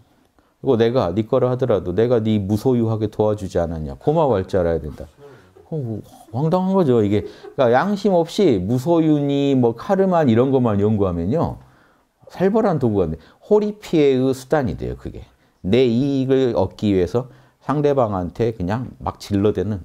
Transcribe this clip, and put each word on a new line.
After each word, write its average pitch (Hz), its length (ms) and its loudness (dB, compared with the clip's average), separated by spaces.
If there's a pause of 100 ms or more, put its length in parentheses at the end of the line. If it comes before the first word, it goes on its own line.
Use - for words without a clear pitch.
(600)
그리고 135 160 0
내가 113 360 2
네 110 100 0
거라 123 280 0
하더라도 110 420 -2
내가 117 280 2
네 110 180 0
무소유하게 110 680 0
도와주지 101 520 -2
않았냐? 80 400 -6
고마워할 139 480 0
줄 98 140 -2
알아야 85 180 0
된다. 78 280 -14 (600)
어, 165 80 -8
뭐, 113 240 -8 (300)
황당한 180 420 -2
거죠, 131 300 4
이게. 101 220 0 (300)
그러니까 120 180 2
양심 196 400 0
없이 160 520 2
무소유니 143 920 2
뭐 120 200 2
카르마 185 480 0
이런 127 280 4
것만 120 280 2
연구하면요. 98 800 0 (720)
살벌한 196 500 0
도구가 101 320 0
돼. 78 60 -6 (320)
호리피해의 151 840 2
수단이 127 440 -4
돼요, 62 200 -8
그게. - 260 -14 (380)
내 120 240 2
이익을 131 680 0
얻기 95 380 -2
위해서 98 360 0 (320)
상대방한테 117 920 -2
그냥 104 440 -6
막 - 220 -8
질러대는 101 640 -2